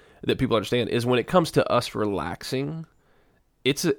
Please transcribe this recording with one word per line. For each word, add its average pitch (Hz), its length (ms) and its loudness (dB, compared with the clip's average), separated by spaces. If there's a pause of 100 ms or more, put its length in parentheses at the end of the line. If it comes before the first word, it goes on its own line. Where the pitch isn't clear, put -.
(220)
that 110 160 0
people 117 180 0
understand, 110 340 0
is 117 140 0
when 123 140 2
it 110 80 -2
comes 175 260 2
to - 180 2
us - 260 0
relaxing, 107 920 -4 (760)
it's 135 200 0
a, 165 140 2